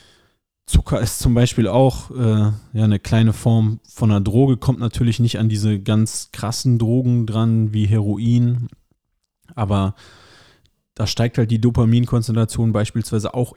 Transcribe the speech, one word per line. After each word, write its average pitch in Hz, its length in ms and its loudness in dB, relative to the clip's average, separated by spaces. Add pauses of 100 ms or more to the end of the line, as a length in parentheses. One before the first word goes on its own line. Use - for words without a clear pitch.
(680)
Zucker - 340 0
ist - 180 -4
zum 123 160 0
Beispiel 120 320 2
auch, 123 460 0
äh, 107 400 2 (200)
ja, 110 120 0
eine 104 160 2
kleine 113 320 2
Form 110 540 0
von - 240 -2
einer 101 100 2
Droge, 117 360 2
kommt 127 220 -2
natürlich 117 400 -2
nicht 120 200 0
an 107 100 0
diese 107 320 0
ganz 110 500 -2
krassen 117 480 -2
Drogen 120 480 0
dran 110 480 0
wie 107 120 0
Heroin, 117 840 0 (840)
aber 101 400 -2 (1000)
da 110 120 -4
steigt - 320 -2
halt 113 120 0
die 113 100 0
Dopaminkonzentration 117 1120 0
beispielsweise 107 640 -4
auch 123 220 -4